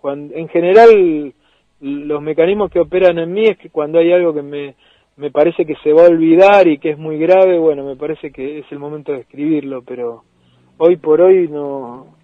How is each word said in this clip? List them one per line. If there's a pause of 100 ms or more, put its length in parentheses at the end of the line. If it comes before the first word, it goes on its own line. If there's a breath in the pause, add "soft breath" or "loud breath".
Cuan-,
en
general, (460)
los
mecanismos
que
operan
en
mí
es
que
cuando
hay
algo
que
me, (400)
me
parece
que
se
va
a
olvidar
y
que
es
muy
grave,
bueno,
me
parece
que
es
el
momento
de
escribirlo,
pero (540)
hoy
por
hoy
no